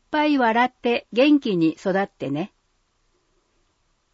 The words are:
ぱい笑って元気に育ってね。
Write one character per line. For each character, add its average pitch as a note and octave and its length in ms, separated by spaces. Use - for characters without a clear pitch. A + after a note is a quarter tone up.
ぱ D4+ 140
い D4+ 120
笑 A#3+ 300
っ - 20
て - 440
元 C#4+ 260
気 A3 160
に D#3+ 140
育 F#3 320
っ G3 60
て - 220
ね。 D3+ 220